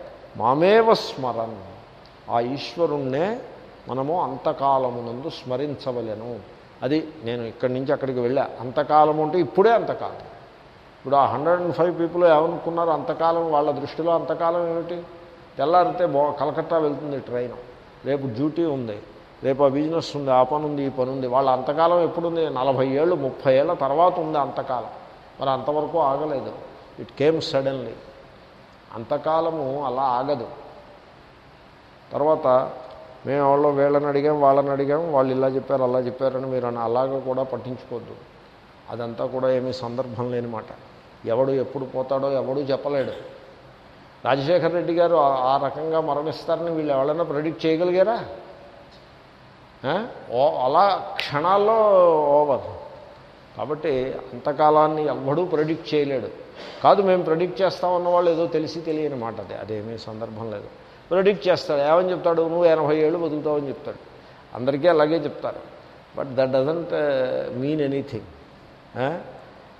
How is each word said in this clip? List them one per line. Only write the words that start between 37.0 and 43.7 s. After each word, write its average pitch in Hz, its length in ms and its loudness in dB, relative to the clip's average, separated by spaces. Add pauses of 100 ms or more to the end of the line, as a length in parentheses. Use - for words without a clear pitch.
కూడా 131 240 -2
పట్టించుకోవద్దు. 120 720 -10 (720)
అదంతా 117 360 -6
కూడా 127 260 0
ఏమీ 127 220 0
సందర్భం 120 580 -6
లేని 120 160 -4
మాట. 110 160 -8 (600)
ఎవడు 127 260 2
ఎప్పుడు 135 340 -2
పోతాడో 131 460 -2
ఎవడూ 131 300 -2
చెప్పలేడు. 135 500 -2 (1120)